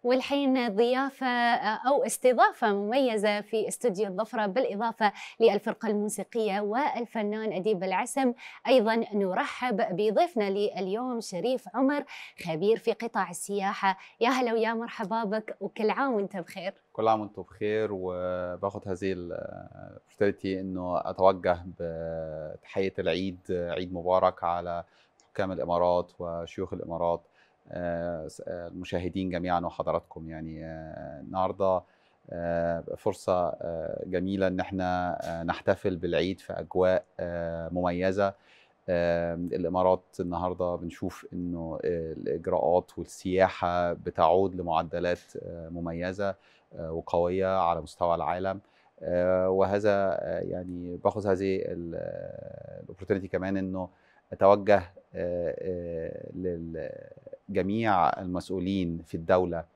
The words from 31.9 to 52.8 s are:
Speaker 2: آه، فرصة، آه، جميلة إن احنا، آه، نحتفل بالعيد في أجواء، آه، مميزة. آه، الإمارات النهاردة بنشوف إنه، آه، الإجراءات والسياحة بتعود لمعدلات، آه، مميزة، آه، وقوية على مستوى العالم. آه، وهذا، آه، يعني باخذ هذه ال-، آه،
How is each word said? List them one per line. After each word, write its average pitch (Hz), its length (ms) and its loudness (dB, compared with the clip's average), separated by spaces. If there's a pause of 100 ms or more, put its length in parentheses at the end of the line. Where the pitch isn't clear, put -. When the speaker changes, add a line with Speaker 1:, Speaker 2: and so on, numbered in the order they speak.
Speaker 2:
آه، 85 540 -2 (140)
فرصة، 90 520 0
آه، - 560 -6
جميلة 95 420 0
إن 92 120 0
احنا، 90 640 -2
آه، 85 200 -6
نحتفل 92 520 0
بالعيد 85 440 0
في - 140 -10
أجواء، 90 500 2 (160)
آه، 85 520 -6
مميزة. 90 640 0 (560)
آه، 85 460 2
الإمارات 90 680 2 (160)
النهاردة 90 560 -2
بنشوف 87 580 -8
إنه، 85 520 -6
آه، 80 280 -2
الإجراءات 85 840 0
والسياحة 87 960 2
بتعود 90 640 4
لمعدلات، 85 640 -2 (240)
آه، 82 260 -12
مميزة، 87 640 -4 (400)
آه، 80 160 -8
وقوية 92 680 2
على 85 220 2
مستوى 85 340 0
العالم. 90 440 -2 (420)
آه، 90 480 4
وهذا، 98 720 4
آه، 87 180 -4
يعني 90 580 -6
باخذ 101 300 0
هذه 95 380 2
ال-، 85 300 -6
آه، 50 920 -10